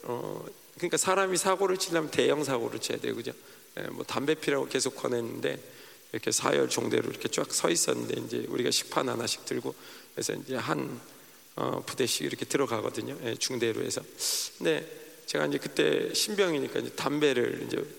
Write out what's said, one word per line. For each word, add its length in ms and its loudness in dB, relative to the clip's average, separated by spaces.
어, 380 -6
그러니까 200 0
사람이 400 4
사고를 400 4
치려면 340 2
대형 340 4
사고를 360 0
쳐야 180 -2
돼요, 160 -2
그죠? 180 -6
예, 100 -6
뭐 140 -6
담배 320 0
피라고 320 2
계속 300 0
권했는데, 640 -2
이렇게 200 -2
사열 380 4
종대로 400 2
이렇게 180 -4
쫙 240 0
서 160 2
있었는데, 540 2
이제 260 -4
우리가 220 0
식판 400 0
하나씩 340 -2
들고, 300 -4
그래서 180 -2
이제 240 -4
한, 420 -2
어, 280 -2
부대씩 380 0
이렇게 240 -2
들어가거든요. 760 0
예, 100 -2
중대로 480 0
해서. 180 -2
근데 440 -2
제가 220 0
이제 100 0
그때 560 2
신병이니까 680 2
이제 100 -4
담배를 760 2
이제 160 -2